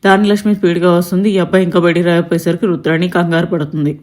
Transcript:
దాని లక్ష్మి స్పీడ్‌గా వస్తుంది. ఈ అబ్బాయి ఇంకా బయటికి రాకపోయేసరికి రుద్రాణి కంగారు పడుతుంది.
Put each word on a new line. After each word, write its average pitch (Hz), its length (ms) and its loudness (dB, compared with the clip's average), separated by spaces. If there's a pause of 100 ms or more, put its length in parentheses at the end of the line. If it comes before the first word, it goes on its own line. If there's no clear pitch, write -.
దాని 196 260 2
లక్ష్మి 208 280 0
స్పీడ్‌గా 175 360 0
వస్తుంది. 180 380 0
ఈ 196 80 0
అబ్బాయి 185 260 0
ఇంకా 180 160 0
బయటికి 175 260 2
రాకపోయేసరికి 170 600 0
రుద్రాణి 165 440 -2
కంగారు 170 360 0
పడుతుంది. 151 580 -4